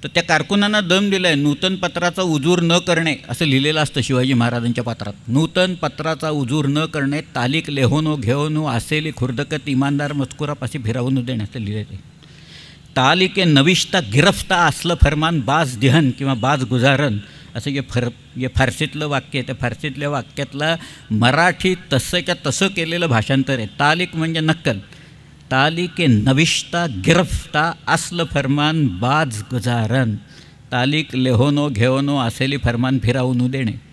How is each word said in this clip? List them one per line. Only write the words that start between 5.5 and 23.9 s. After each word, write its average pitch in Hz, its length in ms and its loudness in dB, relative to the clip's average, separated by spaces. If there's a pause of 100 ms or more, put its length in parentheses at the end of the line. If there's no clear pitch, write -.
पत्राचा 160 560 -4
उजूर 147 360 -2
न 147 200 0
करणे, 151 360 -2
तालीक 151 480 -2
लेहोनो 147 480 2
घेवनो 147 500 0
असेली 151 480 -2
खुर्दकत 135 540 -4
इमानदार 143 440 0
मजकुरापाशी 143 680 -6
फिरवून 123 460 -2
देणे" 120 180 -4
असं 104 160 -10
लिहिलं 104 180 -6
आहे. 104 200 -10 (1000)
"तालिके 185 480 2
नविष्ता 170 560 4
गिरफ्ता 156 560 2
असलं 170 460 0
फरमान 156 380 2
बाज 131 380 0
दिहन 135 340 4
किंवा 135 220 -2
बाज 131 300 0
गुजारन" 127 540 2 (380)
असं 117 160 -6
जे 135 180 -4
फर-, - 500 -6
जे 131 160 -4
फारसीतलं 151 520 -2
वाक्य 135 320 -4
आहे, 123 60 -6
त्या 135 160 -8
फारसीतल्या 135 480 -6
वाक्यातलं 143 680 -4 (360)
मराठी 160 640 2 (180)
तसंच्या 175 420 0 (100)
तसं 160 220 0
केलेलं 170 400 -2
भाषांतर 131 500 2
आहे. 110 100 -6 (120)
तालिक 165 360 2